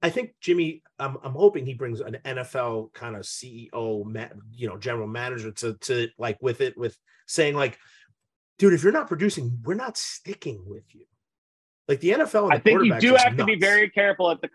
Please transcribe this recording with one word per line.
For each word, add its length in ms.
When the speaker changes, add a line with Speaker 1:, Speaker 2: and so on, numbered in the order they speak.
Speaker 1:
I 80
think 320
Jimmy, 420
I'm, 240
I'm 80
hoping 340
he 80
brings 280
an 240
N 120
F 200
L 360
kind 220
of 100
C 220
E 240
O, 320
ma-, 240
you 160
know, 100
general 300
manager 440
to, 320
to, 340
like, 240
with 180
it, 180
with 200
saying, 280
like, 240
"Dude, 140
if 100
you're 80
not 160
producing, 560
we're 100
not 240
sticking 680
with 260
you." 120
Like, 120
the 140
N 80
F 120
L 120
and 80
Speaker 2:
I 40
Speaker 1:
the 60
Speaker 2:
think 200
you 80
Speaker 1:
quarterback 100
Speaker 2:
do 140
Speaker 1:
is 80
Speaker 2:
have 140
to 80
be 100
Speaker 1:
nuts. 100
Speaker 2:
very 240
careful 420
at 100
the 140